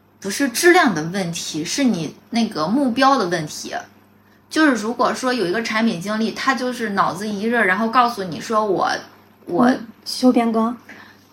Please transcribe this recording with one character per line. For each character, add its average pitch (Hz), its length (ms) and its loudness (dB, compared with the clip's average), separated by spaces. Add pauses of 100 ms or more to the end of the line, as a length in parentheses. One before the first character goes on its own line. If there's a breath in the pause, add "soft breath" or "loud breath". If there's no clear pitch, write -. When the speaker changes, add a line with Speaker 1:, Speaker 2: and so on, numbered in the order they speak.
(200)
Speaker 1:
不 190 100 -8
是 277 200 0
质 339 240 6
量 320 200 6
的 156 120 -2
问 175 260 -4
题， 160 340 -6
是 285 180 -2
你 175 320 0 (140)
那 226 180 0
个 151 200 -4
目 254 240 2
标 262 260 4
的 208 100 0
问 165 200 -4
题。 - 260 -12 (720 soft breath)
就 311 180 2
是 277 80 6
如 220 200 -4
果 233 200 0
说 254 200 -2
有 220 120 -2
一 175 60 -2
个 226 120 -2
产 226 220 0
品 180 140 0
经 208 200 -4
理， 220 120 -2
他 - 220 0
就 247 180 -4
是 240 180 -6
脑 185 240 0
子 196 140 -8
一 202 160 -6
热， 233 200 0
然 190 140 2
后 226 100 0
告 240 220 2
诉 196 140 -6
你 151 160 -8
说 220 260 -2
我， 185 260 0 (540)
我 240 200 2
Speaker 2:
嗯， - 220 0 (180)
需 - 160 -10
求 254 100 6
变 233 200 2
更。 226 240 0 (580 loud breath)